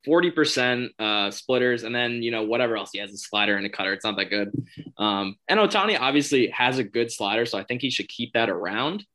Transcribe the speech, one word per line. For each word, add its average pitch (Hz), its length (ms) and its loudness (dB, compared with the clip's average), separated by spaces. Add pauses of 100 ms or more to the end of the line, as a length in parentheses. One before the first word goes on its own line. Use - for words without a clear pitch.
forty 170 260 4
percent, 123 680 2
uh, 107 320 2
splitters, 123 520 0
and 117 100 -6
then, 120 300 -2
you 117 80 -2
know, 110 120 -2
whatever 117 340 2
else. - 160 -8
He 98 60 -8
has 101 120 -10
a 101 60 -16
slider 104 400 0
and 101 80 -4
a 101 40 -4
cutter. 95 220 -4
It's 95 140 -4
not 107 100 0
that 98 140 -2
good. 104 240 -2 (440)
Um, 101 380 -2 (140)
and 202 100 4
Ohtani 202 400 2
obviously 135 480 2
has 127 320 0
a 123 60 0
good 117 260 -2
slider, 110 340 0
so 110 120 -6
I 95 80 -6
think 123 160 -4
he 135 80 -2
should - 180 -4
keep 120 280 -8
that 113 140 4
around. 110 640 -4